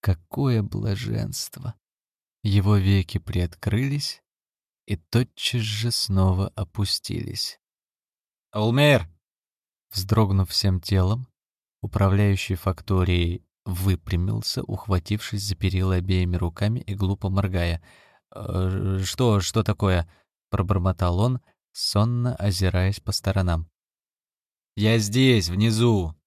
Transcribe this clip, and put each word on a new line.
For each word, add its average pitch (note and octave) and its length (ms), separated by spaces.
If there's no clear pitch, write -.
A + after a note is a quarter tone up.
Какое A#2 600
блаженство! G#2+ 1160
Его G2+ 360
веки F#2+ 400
приоткрылись G#2+ 1040
и G2 100
тотчас - 640
же A2 320
снова F#2+ 640
опустились. - 1040
«Олмейер!» A#2 580
Вздрогнув G2 580
всем F#2 300
телом, G2+ 480
управляющий G2 760
факторией F2+ 920
выпрямился, F#2+ 1000
ухватившись G2+ 800
за G2+ 100
перила F#2+ 400
обеими F2+ 400
руками F2+ 460
и G2 160
глупо G2 320
моргая. F2+ 520
«Э, F#2+ 680
что, A2+ 340
что G#2 240
такое?» — F#2 480
пробормотал F#2 680
он — B2 200
сонно A#2+ 640
озираясь F#2 640
по - 120
сторонам. F2+ 560
«Я A2 220
здесь, A2 500
внизу!» G#2 680